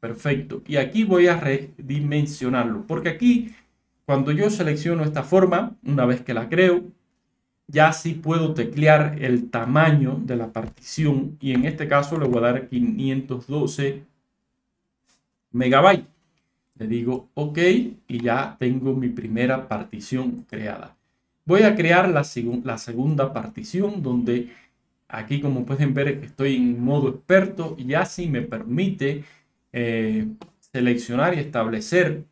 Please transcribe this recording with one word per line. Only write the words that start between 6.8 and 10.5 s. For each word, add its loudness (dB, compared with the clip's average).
ya 6
sí -6
puedo 0
teclear 2
el 0
tamaño 2
de -4
la -6